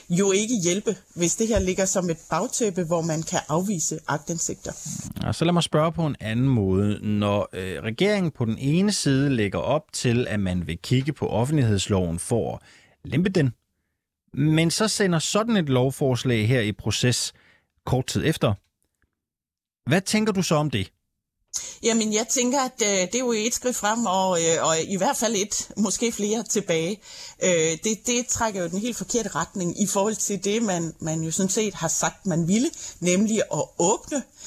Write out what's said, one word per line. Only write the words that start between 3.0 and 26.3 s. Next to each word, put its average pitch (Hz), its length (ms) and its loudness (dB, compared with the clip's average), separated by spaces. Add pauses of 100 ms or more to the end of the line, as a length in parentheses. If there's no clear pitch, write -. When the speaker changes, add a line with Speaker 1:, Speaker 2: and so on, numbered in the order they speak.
Speaker 1:
man 160 220 -2
kan 175 240 -2
afvise 165 600 -2
aktindsigter. - 640 -4 (520)
Speaker 2:
Og - 120 -2
så - 100 0
lad 175 80 4
mig 170 100 4
spørge 160 280 2
på 165 140 -2
en 143 140 -2
anden 113 300 0
måde. 101 500 4 (200)
Når, 104 340 2
øh, 92 300 -6
regeringen 175 480 0
på - 140 -2
den 110 120 0
ene 170 340 2
side 143 380 2
lægger 101 300 0
op 131 240 0 (100)
til, 123 360 0
at 104 100 -2
man 90 280 0
vil 85 100 -4
kigge 135 360 0
på - 140 -4
offentlighedsloven 104 920 2
for 85 340 -2
at - 60 -10 (460)
lempe 180 240 0
den, 160 220 2 (840)
men 156 340 4
så 214 160 0
sender 185 320 2
sådan 220 380 0
et 160 120 0
lovforslag 127 800 2
her 127 140 4
i 104 100 0
proces - 600 0 (520)
kort 127 200 0
tid - 200 -2
efter, 135 280 0 (1400)
hvad 170 120 4
tænker 214 320 0
du 190 80 0
så 170 140 2
om 151 160 0
det? 104 200 -4 (920)
Speaker 1:
Jamen, 220 300 2
jeg 220 140 0
tænker, 247 340 0
at, 254 200 -4
øh, 214 60 2
det 190 280 0
er 247 40 2
jo 254 120 0
et 226 220 0
skridt 247 220 -2
frem, 226 300 0
og, 185 380 2
øh, 160 240 2
og 160 140 4
i 190 140 -4
hvert 208 220 0
fald 226 180 0
et, - 420 -4
måske 226 340 0
flere 214 320 -2